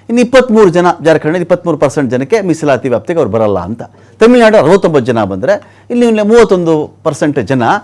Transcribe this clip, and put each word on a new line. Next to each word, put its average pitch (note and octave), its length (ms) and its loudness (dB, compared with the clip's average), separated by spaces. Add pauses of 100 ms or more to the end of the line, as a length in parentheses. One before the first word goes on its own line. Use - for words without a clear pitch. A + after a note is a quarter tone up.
ಇನ್ನು A#3+ 140 0
ಇಪ್ಪತ್ತ್ಮೂರು A#3+ 460 4
ಜನ, F3 180 2 (180)
ಜಾರ್ಖಂಡಲ್ಲಿ D#3+ 380 0
ಇಪ್ಪತ್ತ್ಮೂರು E3+ 360 -2
ಪರ್ಸೆಂಟ್ C#3 320 -2
ಜನಕ್ಕೆ C3+ 300 -2
ಮೀಸಲಾತಿ D3 480 -2
ವ್ಯಾಪ್ತಿಗೆ E3 300 -4
ಅವ್ರು A#2 140 -2
ಬರಲ್ಲ G#2+ 260 0
ಅಂತ. F2+ 240 -10 (360)
ತಮಿಳ್ನಾಡು A3+ 400 4
ಅರವತ್ತೊಂಬತ್ತು D#3+ 480 2
ಜನ A2+ 180 -2
ಬಂದರೆ G#2 680 -6
ಇಲ್ಲಿ A#3+ 180 0
ಇನ್ನು G#3+ 160 0
ಮೂವತ್ತೊಂದು F#3 800 0
ಪರ್ಸೆಂಟ್ C#3+ 420 -2
ಜನ B2+ 160 -2 (220)